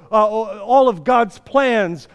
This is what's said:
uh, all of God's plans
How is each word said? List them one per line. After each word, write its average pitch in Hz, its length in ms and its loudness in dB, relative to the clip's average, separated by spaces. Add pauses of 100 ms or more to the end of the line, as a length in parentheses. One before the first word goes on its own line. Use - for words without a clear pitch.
(120)
uh, 214 160 2
all 220 640 0
of 170 140 -6
God's 233 360 0
plans 220 760 -2